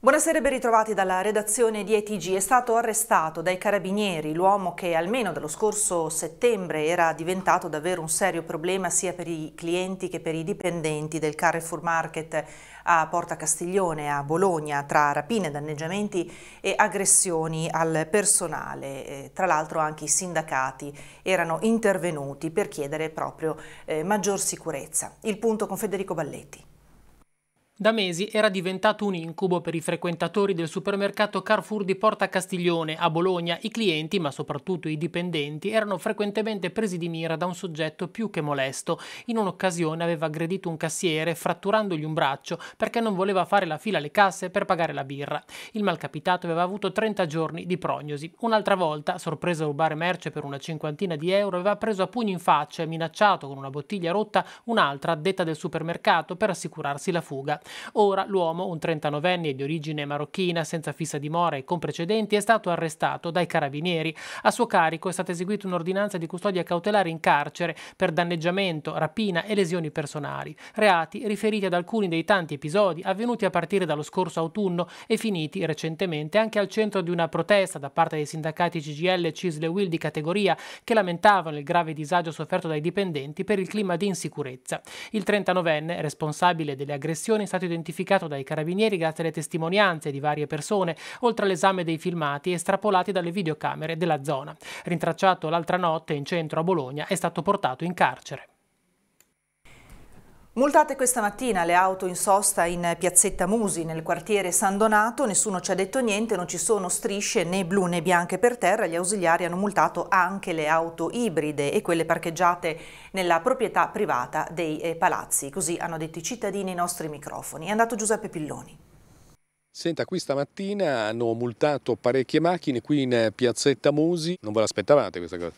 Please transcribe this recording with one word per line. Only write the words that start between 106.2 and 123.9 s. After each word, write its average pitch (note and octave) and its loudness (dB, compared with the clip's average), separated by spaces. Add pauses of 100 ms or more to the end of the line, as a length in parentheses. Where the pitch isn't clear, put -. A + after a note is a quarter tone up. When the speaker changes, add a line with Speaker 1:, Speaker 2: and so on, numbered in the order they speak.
Speaker 1:
non F3+ -2
ci - -6
sono F#3+ 0
strisce G3+ 0
né F3+ 0
blu F#3+ 4
né F3 2
bianche F3 2
per A#3+ 4
terra. G3 4
Gli E3 -2
ausiliari F3 2
hanno F3 -2
multato F3 2
anche F#3 2
le D#3 0
auto E3 2
ibride D3+ 0
e C#3 2
quelle E3 2
parcheggiate E3+ 0 (320)
nella F3 2
proprietà G3+ 2
privata D3+ -2
dei, D#3+ -2
eh, E3 -4
palazzi. C#3+ 0
Così E3+ -4
hanno E3 -4
detto D#3+ -8
i - -14
cittadini G3+ -4
ai F3+ -6
nostri E3+ -4
microfoni. D3 -10
È F#3+ -4
andato A3+ 2
Giuseppe G#3+ 0
Pilloni. C#3 -8 (920)
Speaker 3:
Senta, D#3 -4
qui F#3 -4
stamattina D3+ -2
hanno A#2 0
multato B2 0
parecchie C3 2
macchine D#3+ 2
qui D3 2
in A#2+ 4
piazzetta B2+ 2